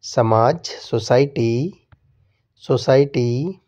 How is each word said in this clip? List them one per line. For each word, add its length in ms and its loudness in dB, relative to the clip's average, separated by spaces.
समाज, 640 2
सोसाइटी, 1200 -2
सोसाइटी। 1120 0